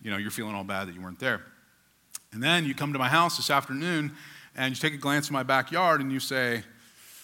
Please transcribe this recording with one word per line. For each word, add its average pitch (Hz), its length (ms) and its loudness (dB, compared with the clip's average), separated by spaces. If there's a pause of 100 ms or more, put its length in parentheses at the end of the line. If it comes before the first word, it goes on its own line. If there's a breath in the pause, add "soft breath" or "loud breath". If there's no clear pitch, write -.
you 110 80 -6
know, 98 60 -2
you're 104 120 -4
feeling 107 240 -6
all 98 100 -6
bad 98 240 -4
that 87 60 -12
you 90 80 -14
weren't 92 160 -12
there." 120 260 -2 (880)
And 110 120 -6
then 165 220 4
you 135 100 -2
come 147 180 -4
to 139 60 -2
my 123 100 2
house 165 280 4
this - 120 -2
afternoon, 147 680 0 (400 loud breath)
and 131 200 -2
you - 40 -8
take 156 140 0
a 143 40 -8
glance 143 320 0
in 147 40 -4
my 135 80 0
backyard, 143 600 4
and 135 100 -2
you 135 80 0
say, 123 440 0 (600 loud breath)